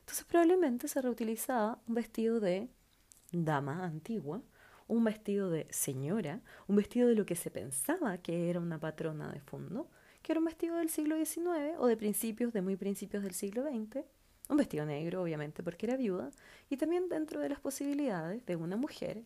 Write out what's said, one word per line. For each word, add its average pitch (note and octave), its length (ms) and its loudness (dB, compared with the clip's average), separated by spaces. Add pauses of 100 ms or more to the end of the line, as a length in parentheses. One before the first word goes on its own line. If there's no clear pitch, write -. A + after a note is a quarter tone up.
Entonces - 240 -8
probablemente E4 600 6
se C#4+ 140 0
reutilizaba A3+ 840 0
un A#3 80 0
vestido A3+ 440 2
de G3+ 300 2 (640)
dama D#3 520 0
antigua, E3 600 -6 (440)
un A#3 160 4
vestido G3+ 460 2
de D#3+ 220 0
señora, D3 680 -2 (260)
un G3+ 80 4
vestido A#3+ 320 6
de A#3 80 8
lo G3+ 100 4
que F3 100 0
se - 140 -6
pensaba G#3 680 -2
que E3+ 320 0
era F3 80 0
una E3+ 200 -4
patrona D#3 520 -4
de D3 80 -10
fondo, C#3+ 500 -10 (320)
que - 120 -2
era D#4+ 60 4
un E4 60 4
vestido E4 300 -2
del E4 140 0
siglo D#4 260 0
diecinueve D#4+ 640 0
o B3 80 4
de A3+ 100 6
principios, A3 560 -2
de G3+ 80 0
muy F#3+ 140 0
principios G3+ 480 -4
del F#3+ 100 -4
siglo G#3 300 -4
veinte, C4+ 420 -4 (440)
un C#4+ 80 4
vestido D3+ 280 2
negro, D#3+ 360 -2
obviamente, D#3 420 -4
porque E3+ 220 -4
era B3 100 0
viuda, A3+ 340 0 (400)
y C#4 60 -2
también E4+ 320 0
dentro D#4 320 -4
de C#4+ 80 -2
las C#4 140 -4
posibilidades C4 840 -2
de F3 120 -2
una E3 180 -4
mujer A3+ 500 -4